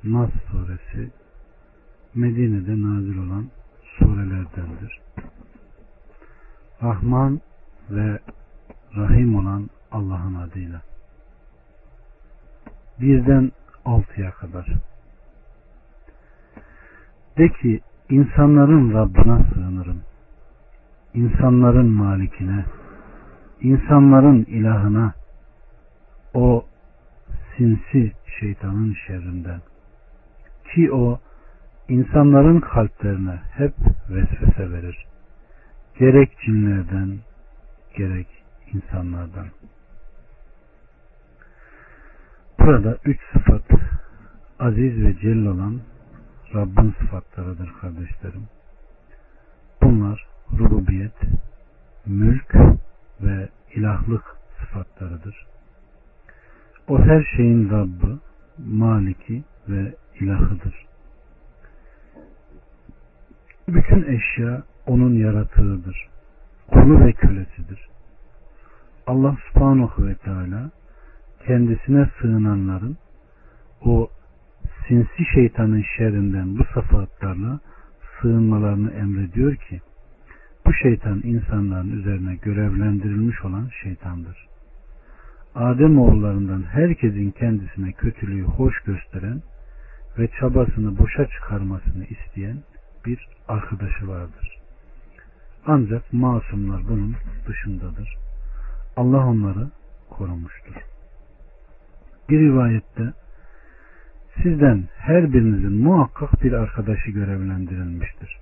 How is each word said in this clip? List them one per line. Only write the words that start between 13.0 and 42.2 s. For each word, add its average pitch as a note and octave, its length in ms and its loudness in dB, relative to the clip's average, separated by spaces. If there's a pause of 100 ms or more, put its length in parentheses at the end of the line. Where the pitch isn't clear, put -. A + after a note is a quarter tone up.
Birden C3 520 4 (320)
altıya G2+ 460 -2
kadar. F2 380 -14 (2750)
De E3+ 100 8
ki, A#2 320 -2 (300)
insanların C#3+ 840 4
Rabbına A2 500 6 (100)
sığınırım. F2+ 480 -6 (1120)
İnsanların B2 720 4
Malikine, G2 800 -2 (960)
insanların C3+ 840 6
ilahına, G#2+ 680 0 (1200)
o B2 320 2 (920)
sinsi A2+ 560 0 (280)
şeytanın G2+ 560 -6 (100)
şerrinden. F2 540 -12 (1120)
Ki E3 180 2
o, A#2+ 280 -2 (680)
insanların C#3+ 720 6
kalplerine F#2+ 800 -4 (100)
hep C#3+ 240 -2 (360)
vesvese F#2 640 0
verir. F2 340 -12 (920)
Gerek C3 480 6
cinlerden, G2 720 -2 (800)
gerek F#2 300 -6 (460)
insanlardan. F2 760 -10 (3000)